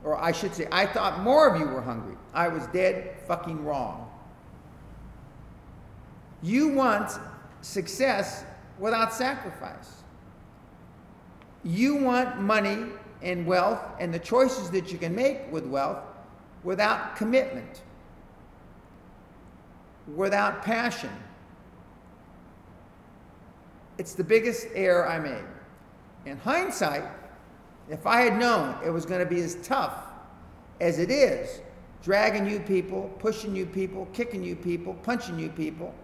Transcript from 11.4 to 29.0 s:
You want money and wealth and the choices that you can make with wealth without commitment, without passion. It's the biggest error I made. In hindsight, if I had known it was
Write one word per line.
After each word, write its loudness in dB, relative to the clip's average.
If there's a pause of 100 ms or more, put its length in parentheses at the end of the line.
You 2
want 2
money 2 (320)
and -2
wealth 4 (180)
and -4
the -2
choices 2
that -2
you -8
can -2
make 0
with -4
wealth -2 (600)
without 0
commitment, 0 (2250)
without 2
passion. -2 (3000)
It's -10
the -4
biggest 4
error 4
I 0
made. -4 (840)
In -10
hindsight, 0 (840)
if -6
I 6
had 4
known 2
it 0
was -2